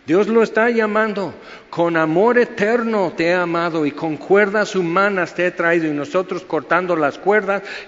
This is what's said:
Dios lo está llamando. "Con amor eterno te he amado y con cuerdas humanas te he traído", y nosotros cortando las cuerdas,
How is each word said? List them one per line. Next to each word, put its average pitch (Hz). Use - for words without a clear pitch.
Dios 185
lo 226
está 220
llamando. 214
"Con 170
amor 170
eterno 220
te 165
he 175
amado 170
y 139
con 156
cuerdas 202
humanas 185
te 175
he 175
traído", 170
y 151
nosotros 175
cortando 170
las 151
cuerdas, 196